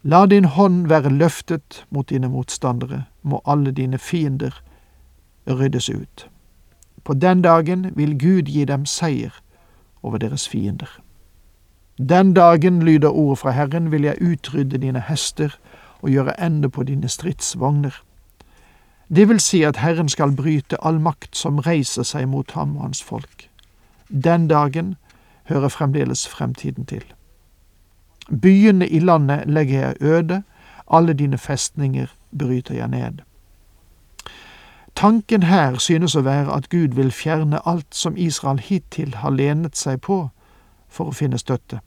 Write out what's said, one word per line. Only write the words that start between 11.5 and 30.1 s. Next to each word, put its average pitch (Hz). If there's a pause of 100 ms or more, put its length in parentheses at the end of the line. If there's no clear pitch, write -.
Den 175
dagen, 170
lyder 156
ordet 139
fra 135
Herren, 147
vil 151
jeg 151
utrydde 143
dine 127
hester 151 (420)
og 139
gjøre 135
ende 151
på 135
dine 135
stridsvogner. 143 (1200)
Det 202
vil 226
si 180
at 147
Herren 156
skal 139
bryte 143
all 160
makt -
som 147
reiser 139
seg 131
mot 135
ham 147
og 135
hans 135
folk. - (600)
Den 165
dagen 156 (500)
hører 143
fremdeles 135
fremtiden 127
til. - (1400)
Byene 190
i 160
landet 151
legger 143
jeg 131
øde, 165 (440)